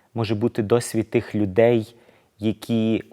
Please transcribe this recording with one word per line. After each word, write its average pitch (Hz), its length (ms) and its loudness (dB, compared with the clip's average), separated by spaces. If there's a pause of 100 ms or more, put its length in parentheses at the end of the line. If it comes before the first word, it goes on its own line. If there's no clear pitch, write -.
(140)
може 113 200 -2
бути 117 280 -2
досвід 113 480 0
тих - 240 -2
людей, 110 640 2 (420)
які 110 760 -2